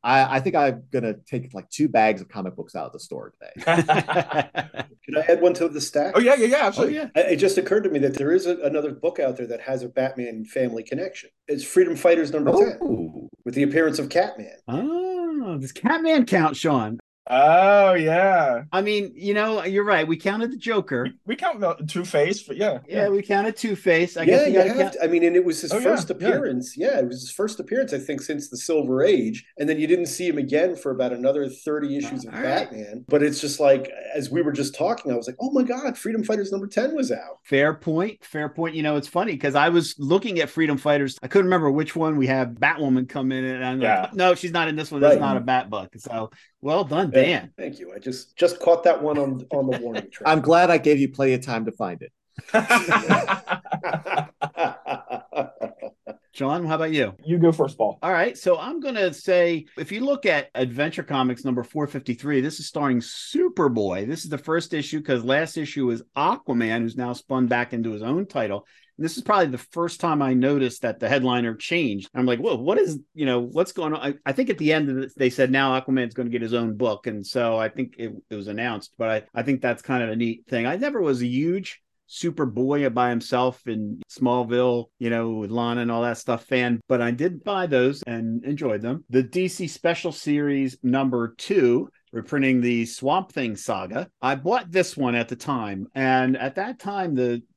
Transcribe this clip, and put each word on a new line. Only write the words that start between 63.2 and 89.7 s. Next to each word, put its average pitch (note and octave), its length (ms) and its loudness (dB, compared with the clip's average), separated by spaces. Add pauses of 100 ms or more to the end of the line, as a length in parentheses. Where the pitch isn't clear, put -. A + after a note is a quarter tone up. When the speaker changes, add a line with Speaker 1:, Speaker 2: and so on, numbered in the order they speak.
Speaker 4:
This D#3+ 160 -8
is D#3 80 -12
the D3 80 -4
first E3 340 -4
issue D3+ 300 -4
'cause B2+ 220 -2
last C#3+ 320 0
issue C#3+ 300 -4
was A#2 160 -2 (140)
Aquaman, A#2+ 680 0
who's A2+ 140 -6
now B2 160 -6
spun B2+ 360 -2
back A#2+ 240 0
into A2+ 180 -4
his G#2+ 120 -8
own D#3 240 -2
title. G#2 380 -4 (320)
And D3+ 80 -6
this E3 120 -6
is B3+ 80 -8
probably G3 220 2
the B2+ 120 -4
first - 420 -6
time D3+ 220 2
I C3 120 2
noticed C3 480 2
that A2+ 180 -4
the A2 80 0
headliner B2 480 0
changed. A#2 580 -2
I'm B2+ 120 0
like, A#2+ 140 2
"Whoa, F3 160 0
what C#3+ 220 0
is, D#3+ 220 0 (140)
you D3+ 120 -4
know, B2 140 2
what's B2+ 320 -2
going D#3 220 -4
on?" D3 60 -6
I, C#3+ 140 -4 (100)
I C#3 80 -2
think B3 180 0
at F#3 80 -4
the D#3 140 2
end D3+ 180 0
of C3 80 -2
it, C3+ 180 -8
they B2+ 140 2
said C3 200 2
now C3 300 2
Aquaman's B2+ 340 0
gonna A#2+ 160 -4
get A#2 120 -2
his A2+ 120 -2
own A2+ 220 -2
book. A2 320 -2
And G#2 180 -8
so A#2 320 0
I A2 100 0
think B2 300 -8
it, A2+ 140 -8 (180)
it G#2+ 60 -10
was G2+ 100 -10
announced, G#2+ 500 -6
but A2+ 120 -2 (260)
I, A#2 60 -4
I - 20 0
think B2+ 180 0
that's A#2+ 220 -2
kind B2 220 -2
of A2 60 -4
a G#2+ 60 -4
neat A#2 300 -4
thing. A#2 200 -2
I D3 100 -2
never C4+ 240 -2
was C#3 200 0
a B2 60 -2
huge D#3+ 540 -2 (300)
Superboy C#3 840 -2
by B2 160 0
himself B2 560 -2
in G#2+ 340 -6 (100)
Smallville, A#2+ 760 0 (120)
you A#2 120 -4
know, A#2 220 -2
with G#2+ 180 -6
Lana A#2+ 320 -2
and A#2 100 -2
all A#2 100 0
that A#2+ 140 -2
stuff - 300 -4
fan, A#2+ 420 0
but B2 140 2
I A#2 80 0
did D3+ 340 -2
buy F#3+ 220 -2
those C#3 380 2
and A#2 420 -6
enjoyed C3+ 340 -2
them. B2 300 -6
The B2+ 120 4
D F3+ 240 -2
C F3+ 220 -6
Special E3+ 420 -2